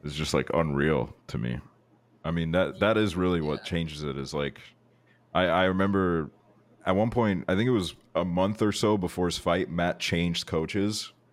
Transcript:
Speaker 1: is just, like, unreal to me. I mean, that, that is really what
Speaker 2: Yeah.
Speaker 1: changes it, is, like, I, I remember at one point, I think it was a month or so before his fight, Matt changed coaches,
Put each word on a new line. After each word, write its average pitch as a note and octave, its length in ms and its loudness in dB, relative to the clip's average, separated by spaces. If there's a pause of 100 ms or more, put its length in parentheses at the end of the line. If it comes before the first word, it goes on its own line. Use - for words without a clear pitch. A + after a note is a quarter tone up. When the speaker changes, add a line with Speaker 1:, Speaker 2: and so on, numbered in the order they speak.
Speaker 1:
is C#2+ 120 -8
just, D2+ 180 -4
like, C2+ 200 0
unreal D2 600 0 (120)
to - 100 -6
me. A#1+ 220 -4 (640)
I D#2+ 80 -4
mean, E2 200 -2
that, E2 280 0
that A2 180 4
is G2+ 180 2
really F2+ 260 2
what D2+ 220 -2
Speaker 2:
Yeah. - 0 -
Speaker 1:
changes D#2 400 -6
it, C#2 140 -6
is, C2+ 160 -8
like, C#2+ 280 -4 (720)
I, F2+ 120 2
I F2 200 4
remember F#2 680 2 (540)
at F#2 100 2
one A2 160 2
point, G#2+ 360 0
I F#2 80 2
think A2+ 120 2
it B2+ 40 2
was F#2+ 240 0 (200)
a E2+ 100 0
month F#2 360 0
or G#2+ 100 2
so G#2+ 260 2
before F2 300 -2
his E2+ 100 -2
fight, F2+ 320 0
Matt F2 300 -2
changed E2+ 480 -2
coaches, G2+ 680 -2 (180)